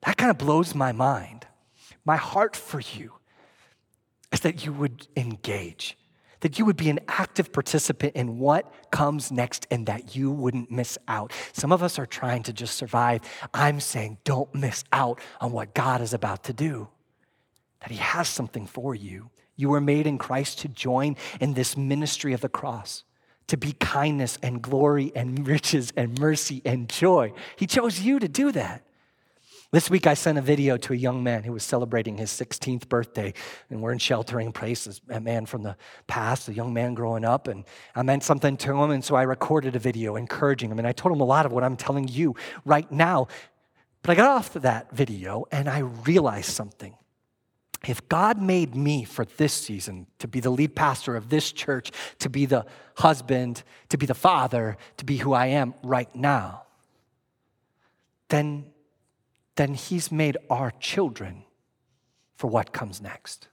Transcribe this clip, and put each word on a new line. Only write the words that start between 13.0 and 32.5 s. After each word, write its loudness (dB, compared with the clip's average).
I'm 2
saying -6
don't 0
miss -4
out 0
on -4
what -6
God 2
is -4
about -4
to -6
do, -4
that -14
he -10
has -2
something -6
for -8
you. -12
You 0
were 4
made 4
in 0
Christ -4
to -8
join 0
in 0
this 0
ministry 0
of -2
the -2
cross, -8
to 0
be -2
kindness 0
and -4
glory 2
and -4
riches 0
and 0
mercy 0
and 0
joy. 6
He 0
chose 2
you 4
to 0
do 2
that. -4
This 6
week, 6
I 6
sent 2
a -4
video 4
to -4
a -2
young -2
man -2
who -6
was -6
celebrating 0
his -6
sixteenth -6